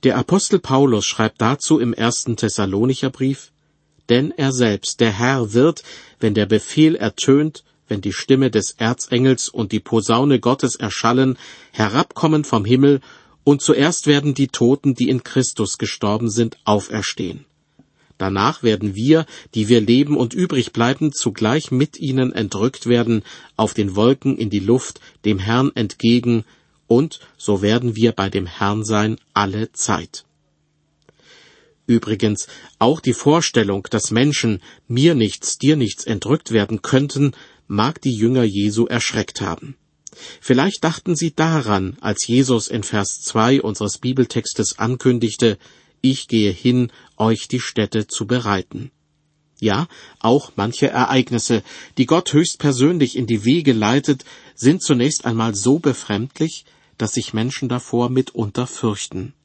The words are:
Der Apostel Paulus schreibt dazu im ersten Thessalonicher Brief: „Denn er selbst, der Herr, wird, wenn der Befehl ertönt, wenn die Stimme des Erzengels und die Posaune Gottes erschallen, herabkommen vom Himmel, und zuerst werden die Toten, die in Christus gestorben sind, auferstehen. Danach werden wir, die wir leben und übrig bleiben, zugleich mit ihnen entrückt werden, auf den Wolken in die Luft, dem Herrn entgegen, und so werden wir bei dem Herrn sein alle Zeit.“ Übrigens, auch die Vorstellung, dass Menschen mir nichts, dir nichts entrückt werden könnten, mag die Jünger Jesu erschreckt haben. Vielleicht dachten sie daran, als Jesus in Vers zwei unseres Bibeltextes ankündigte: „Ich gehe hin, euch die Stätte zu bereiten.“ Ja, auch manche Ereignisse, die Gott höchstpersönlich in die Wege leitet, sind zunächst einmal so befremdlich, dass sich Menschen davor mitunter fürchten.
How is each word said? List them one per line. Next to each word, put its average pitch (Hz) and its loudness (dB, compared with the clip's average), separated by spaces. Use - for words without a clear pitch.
Der 127 2
Apostel 180 0
Paulus 131 2
schreibt - -2
dazu 139 2
im 117 0
ersten 117 -2
Thessalonicher 107 -2
Brief: - -6
„Denn 131 2
er 135 -2
selbst, 117 0
der 113 4
Herr, 120 0
wird, 143 2
wenn 110 0
der 104 2
Befehl 151 2
ertönt, 147 0
wenn 104 -6
die 98 -4
Stimme 135 2
des 107 -2
Erzengels 123 0
und 110 -6
die 107 -2
Posaune 117 2
Gottes 123 0
erschallen, 123 0
herabkommen 151 0
vom 110 0
Himmel, 131 4
und 143 4
zuerst 151 2
werden 143 2
die 131 -2
Toten, 131 2
die 123 -2
in 127 -2
Christus - -4
gestorben 110 -2
sind, 113 -2
auferstehen. 104 -2
Danach 98 0
werden 104 0
wir, 147 2
die 107 -2
wir 117 6
leben 139 2
und 127 0
übrig 160 -2
bleiben, 131 0
zugleich 110 -2
mit 131 -2
ihnen 131 -2
entrückt 104 -4
werden, 117 0
auf 110 0
den 98 -2
Wolken 127 2
in 110 -4
die 101 -2
Luft, 117 -2
dem 104 0
Herrn 117 0
entgegen, 117 0
und 135 0
so 101 -2
werden 110 0
wir 113 2
bei 98 -4
dem 95 -4
Herrn 101 -2
sein 107 0
alle 101 -2
Zeit.“ - -6
Übrigens, 107 0
auch 135 4
die 123 0
Vorstellung, 113 0
dass - -2
Menschen 117 0
mir 135 2
nichts, - -2
dir 151 2
nichts 117 -4
entrückt - -2
werden 107 0
könnten, 139 0
mag 110 -2
die 135 -2
Jünger 120 2
Jesu 104 0
erschreckt - -4
haben. 101 -8
Vielleicht 139 0
dachten 165 -2
sie 160 -4
daran, 110 0
als - -4
Jesus 123 2
in 107 -6
Vers - -4
zwei 123 2
unseres 104 -6
Bibeltextes 123 -4
ankündigte: 117 0
„Ich 131 0
gehe 104 2
hin, 123 0
euch 110 0
die 127 -4
Stätte 107 -4
zu - -8
bereiten.“ 110 -4
Ja, 107 -2
auch 120 0
manche 120 -2
Ereignisse, 123 0
die 127 2
Gott 170 0
höchstpersönlich 147 2
in 127 -4
die 107 -2
Wege 143 2
leitet, 123 0
sind 147 2
zunächst 139 0
einmal 113 0
so 120 2
befremdlich, 131 -4
dass - -4
sich - -6
Menschen 120 -4
davor 120 -2
mitunter 123 -4
fürchten. 104 -8